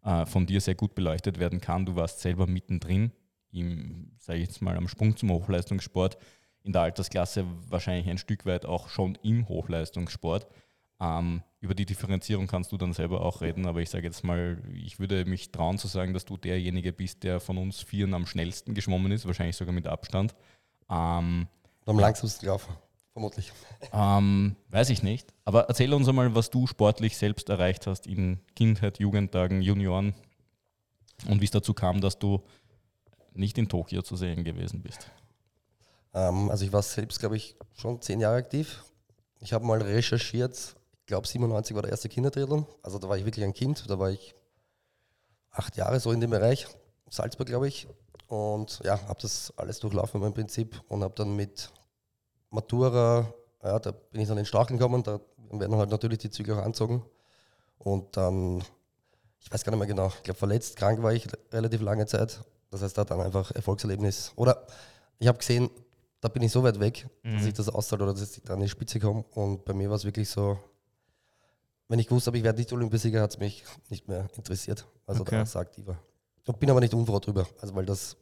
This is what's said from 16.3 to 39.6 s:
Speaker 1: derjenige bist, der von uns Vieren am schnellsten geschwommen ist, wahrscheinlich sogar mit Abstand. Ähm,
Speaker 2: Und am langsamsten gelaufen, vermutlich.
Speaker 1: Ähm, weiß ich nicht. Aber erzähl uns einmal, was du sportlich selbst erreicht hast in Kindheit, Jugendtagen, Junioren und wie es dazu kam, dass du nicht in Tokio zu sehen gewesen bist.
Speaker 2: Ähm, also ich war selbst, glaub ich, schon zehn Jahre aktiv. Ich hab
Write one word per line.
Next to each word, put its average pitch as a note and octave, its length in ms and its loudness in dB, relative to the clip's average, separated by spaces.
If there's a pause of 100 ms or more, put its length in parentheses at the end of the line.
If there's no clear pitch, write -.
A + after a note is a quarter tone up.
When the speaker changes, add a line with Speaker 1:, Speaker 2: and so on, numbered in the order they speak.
Speaker 1:
derjenige F2+ 560 -2
bist, - 300 -8
der F2+ 160 0
von F#2 200 -4
uns G2 240 -6
Vieren G2 320 0
am F2 120 -2
schnellsten F2 480 -4
geschwommen F#2+ 380 0
ist, A2 140 -2
wahrscheinlich E2+ 300 -2
sogar F2+ 160 -4
mit F2 140 -2
Abstand. F#2 480 -2 (560)
Ähm, E2+ 560 0 (380)
Speaker 2:
Und A2 60 -2
am G#2+ 100 6
langsamsten G#2+ 400 4
gelaufen, G2 340 -2 (380)
vermutlich. G#2+ 400 -8 (400)
Speaker 1:
Ähm, G2+ 640 6 (140)
weiß B2+ 200 4
ich A2 140 2
nicht. G#2+ 280 -2 (120)
Aber G#2+ 240 6
erzähl B2+ 260 4
uns C#3 140 6
einmal, B2+ 260 4
was A2+ 160 4
du B2+ 160 2
sportlich G#2+ 500 2
selbst - 320 -2
erreicht F#2 380 2
hast F#2+ 220 -6
in F#2 320 0 (160)
Kindheit, G#2+ 420 4
Jugendtagen, F#2+ 640 2
Junioren G2 520 2 (1120)
und G2+ 120 6
wie G2+ 40 4
es G2+ 80 0
dazu G#2 220 2
kam, - 260 2
dass F#2+ 180 0
du G2+ 240 0 (920)
nicht G2 220 -2
in A2+ 120 2
Tokio F2+ 340 -2
zu - 140 -8
sehen F2+ 260 -2
gewesen F2 400 -6
bist. - 280 -16 (1040)
Speaker 2:
Ähm, F#2+ 360 2
also G2 140 0
ich G2 80 -2
war G#2 100 4
selbst, - 380 -6
glaub G#2 120 0
ich, G#2+ 220 -6 (200)
schon A#2 260 -6
zehn G#2 200 -2
Jahre A2 160 4
aktiv. C3+ 460 -4 (580)
Ich - 120 -6
hab A2+ 100 2